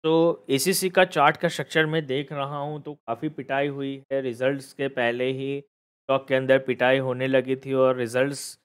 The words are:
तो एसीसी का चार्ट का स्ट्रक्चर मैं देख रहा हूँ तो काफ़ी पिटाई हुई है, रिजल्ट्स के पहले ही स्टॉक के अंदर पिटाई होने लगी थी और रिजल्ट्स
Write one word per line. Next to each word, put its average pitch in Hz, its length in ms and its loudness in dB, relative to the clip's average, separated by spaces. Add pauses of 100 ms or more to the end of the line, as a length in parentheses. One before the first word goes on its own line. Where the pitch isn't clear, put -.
तो 165 460 2
एसीसी 175 400 0
का 185 160 4
चार्ट 156 300 4
का 170 120 -2
स्ट्रक्चर 156 380 0
मैं 156 200 -2
देख 135 260 -4
रहा 143 260 -6
हूँ 147 240 -8
तो 147 120 -12
काफ़ी - 360 -8
पिटाई 143 380 -4
हुई 139 340 -8 (100)
है, 135 80 0
रिजल्ट्स 131 520 -4
के 139 180 -4
पहले 123 420 0
ही 135 280 -6
स्टॉक - 680 -4
के 135 60 2
अंदर 131 240 4
पिटाई 127 400 2
होने 131 280 -2
लगी 131 300 2
थी 135 180 -8
और 131 220 4
रिजल्ट्स 127 680 -4